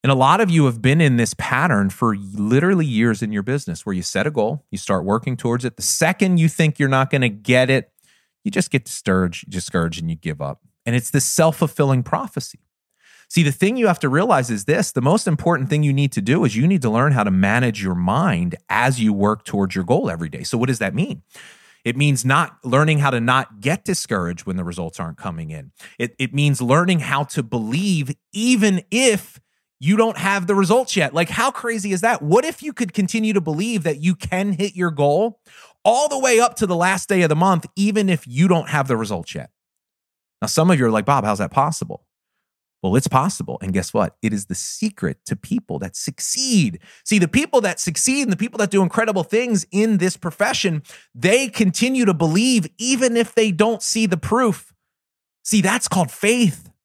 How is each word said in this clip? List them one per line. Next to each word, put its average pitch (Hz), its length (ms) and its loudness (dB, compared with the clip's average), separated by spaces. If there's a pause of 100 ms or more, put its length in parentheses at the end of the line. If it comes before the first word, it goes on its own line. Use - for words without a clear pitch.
And 135 80 0
a 139 40 4
lot 139 260 4
of 214 80 2
you 160 160 4
have 117 160 0
been 139 220 4
in 131 160 4
this 117 180 0
pattern 123 540 0
for 110 260 -2
literally 120 720 0
years 113 340 0
in 107 120 -4
your 101 100 -2
business 123 420 -6
where 104 80 -4
you 90 80 -2
set 95 260 -2
a 151 40 -2
goal, 127 400 -2
you 101 80 -8
start 92 260 -2
working 117 320 -2
towards 120 260 -2
it. 127 140 -6
The 101 60 -12
second 180 560 0
you 160 100 4
think 156 300 0
you're 143 100 2
not 135 220 2
gonna 127 180 2
get 123 400 2
it, 131 240 0 (500)
you 202 80 -4
just 190 200 -2
get 127 160 -2
discouraged, 92 640 -2
discouraged 85 500 -4
and 82 80 -6
you 82 80 -4
give 78 240 -8
up. 69 220 -8 (240)
And 117 100 0
it's 120 140 -4
this 139 160 0
self-fulfilling 147 760 0
prophecy. - 560 -8 (680)
See, 175 140 0
the 143 100 2
thing 214 240 0
you 233 120 2
have 170 100 0
to 143 100 -2
realize 147 400 0
is 104 160 -4
this, 170 260 0
the 131 120 -2
most 175 260 2
important 151 400 0
thing 151 140 0
you 143 100 2
need 139 200 0
to 101 100 -4
do 139 240 2
is 107 100 0
you 135 100 2
need 185 140 2
to 123 80 -2
learn 123 240 2
how 120 100 2
to 101 80 0
manage 107 520 2
your 92 120 -2
mind 90 600 0 (140)
as 123 300 0
you 107 120 2
work 104 320 0
towards 98 300 -2
your 92 100 -2
goal 131 240 0
every 82 220 -6
day. 69 140 -12
So - 120 -4
what 123 120 0
does 123 100 -2
that 95 160 -4
mean? 175 260 -4 (640)
It 117 120 -2
means 139 280 2
not 143 400 0
learning 143 360 2
how 143 100 2
to 120 100 -2
not 120 400 0
get 143 240 -4
discouraged 90 640 -4
when 92 100 -4
the 90 80 -4
results 85 340 -8
aren't 82 200 -10
coming 80 320 -10
in. 71 220 -16 (260)
It, 120 200 -6
it 127 140 -4
means 143 300 2
learning 165 380 2
how 139 240 -2
to - 180 -6
believe 135 720 -2 (180)
even 214 580 2
if 226 480 0 (440)
you 180 140 2
don't 226 220 2
have 196 280 -2
the 202 80 0
results 196 400 2
yet. 143 200 0
Like, 165 160 0
how 247 200 0
crazy 220 420 -6
is 180 100 -2
that? 226 180 0
What 185 240 4
if 320 180 -6
you 294 120 -10
could 208 180 -4
continue 214 400 0
to 196 80 2
believe 170 440 -2
that 156 120 -2
you 165 180 0
can 196 380 -4
hit 185 240 -4
your 180 140 -2
goal 151 500 0 (420)
all 247 240 4
the 285 120 -2
way 254 200 4
up 240 180 2
to 220 100 -2
the 180 100 -2
last 180 320 0
day 190 140 2
of 160 80 2
the 151 60 2
month, 175 280 2 (120)
even 202 340 0
if - 160 -2
you 131 200 2
don't 175 220 0
have 139 200 -2
the 123 100 0
results 101 360 -8
yet? - 160 -12 (920)
Now, 107 60 -6
some 165 220 2
of 165 80 4
you 127 60 2
are 113 60 2
like, 107 160 0
"Bob, 135 180 2
how's 104 140 0
that 101 120 -4
possible?" - 540 -4 (800)
Well, 95 120 0
it's 131 140 2
possible. 135 540 -2
And 98 100 -6
guess 90 220 -4
what? - 260 -2
It 107 140 -2
is 98 120 -6
the 180 80 -8
secret - 720 -6
to - 120 -4
people - 420 -6
that 92 180 -10
succeed. 190 840 -2 (260)
See, 214 140 2
the 175 80 4
people 247 360 2
that 180 180 -4
succeed 262 440 -2
and 214 80 0
the 175 60 0
people 208 200 -6
that 208 120 0
do 196 120 4
incredible 196 400 0
things 226 480 0
in 208 260 2
this 180 200 0
profession, 175 680 -2 (320)
they 214 340 2
continue 233 560 0
to 196 100 4
believe 175 520 2 (100)
even 247 400 0
if 226 180 0
they 220 160 2
don't 208 320 0
see 220 220 0
the 180 140 0
proof. - 560 0 (680)
See, 202 200 2
that's 202 260 0
called 175 220 0
faith. 214 560 0 (180)